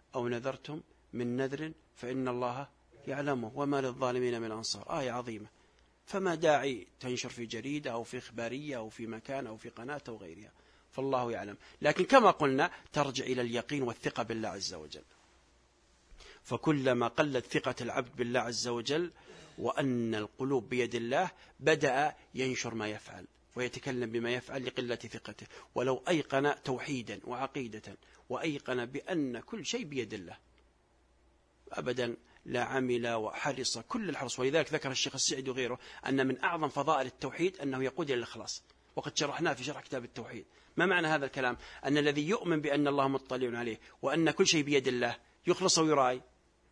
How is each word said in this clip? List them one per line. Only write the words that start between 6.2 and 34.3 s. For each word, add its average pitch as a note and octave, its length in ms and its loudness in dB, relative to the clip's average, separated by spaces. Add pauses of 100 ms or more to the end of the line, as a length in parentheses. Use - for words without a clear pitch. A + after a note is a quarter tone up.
داعي C#3+ 520 2 (140)
تنشر B2+ 280 -4
في A#2 180 -8
جريدة C3 460 -6
أو A#2 120 -4
في B2+ 140 -8
إخبارية A#2+ 580 -6
أو A2+ 120 -6
في A2+ 180 -10
مكان A2+ 400 -6
أو A2 100 -10
في A2+ 120 -16
قناة B2+ 400 -10
أو A#2 80 -10
غيرها، G2 360 -16 (400)
فالله B2+ 400 0
يعلم. G2+ 240 -6 (260)
لكن D3+ 220 4
كما A#3 260 10
قلنا D3 400 4 (220)
ترجع C3+ 320 0
إلى B2 180 0
اليقين A#2+ 400 -2
والثقة B2 400 -2
بالله A2 260 -2
عز F#2 260 -6
وجل، D2+ 280 -12 (1400)
فكلما B2+ 680 2
قلت C#3 380 0
ثقة C3+ 340 0
العبد B2 360 -4
بالله A#2+ 240 2
عز A2+ 280 -2
وجل C#3 420 0 (480)
وأن A#2+ 560 0
القلوب A#2 540 -2
بيد A#2+ 260 0
الله B2+ 360 0 (300)
بدأ D3 540 4 (200)
ينشر B2 400 -2
ما A2 140 -2
يفعل G2 380 -10 (300)
ويتكلم B2 540 -4
بما A#2 200 0
يفعل B2 360 -4
لقلة B2 280 -2
ثقته، A2 520 -12 (280)
ولو B2+ 340 2
أيقن C#3+ 460 2 (100)
توحيدا A#2+ 600 -4
وعقيدة A#2+ 720 -8 (320)
وأيقن B2+ 580 -2
بأن C3+ 540 -2
كل A#2 260 -10
شيء A#3+ 180 -2
بيد B2 300 -4
الله F2 220 -12 (1400)
أبدا B2 440 -2 (300)
لعمل B2 680 0
وحرص B2 640 -2
كل G#3 300 -4
الحرص. C3+ 300 -6